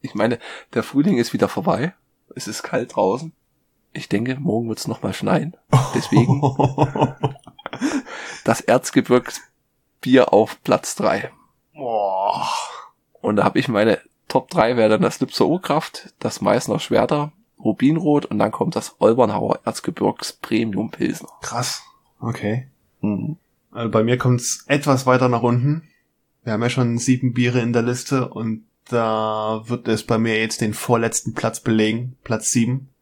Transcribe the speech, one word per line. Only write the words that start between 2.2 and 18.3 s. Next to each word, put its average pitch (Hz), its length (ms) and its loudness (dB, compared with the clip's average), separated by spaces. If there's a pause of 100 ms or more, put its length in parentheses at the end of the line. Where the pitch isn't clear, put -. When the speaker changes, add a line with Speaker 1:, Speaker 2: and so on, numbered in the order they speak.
Speaker 1:
Es - 120 -10
ist - 160 -10
kalt 123 320 -4
draußen. 120 360 0 (640)
Ich - 160 -12
denke, 123 300 -2
morgen 117 300 -2
wird's - 180 -6
noch 117 160 -6
mal - 100 -4
schneien. 180 420 -2 (400)
Deswegen 120 460 2
Speaker 2:
<laughs> 143 760 0 (1300)
Speaker 1:
das - 180 0
Erzgebirgsbier - 1700 2
auf - 300 4
Platz - 320 -2
drei. - 360 -2 (420)
Speaker 2:
Boah. 104 760 -2 (760)
Speaker 1:
Und 107 160 0
da 95 60 2
hab - 120 0
ich - 120 2
meine 110 320 2 (280)
Top - 220 -2
drei 123 260 2
wäre 110 140 4
dann 107 120 4
das - 180 0
Lübzer - 280 0
Urkraft, - 720 -4
das - 220 -6
Meißner 110 380 0
Schwerter, 147 520 0 (320)
Rubinrot 147 640 2
und 104 140 -4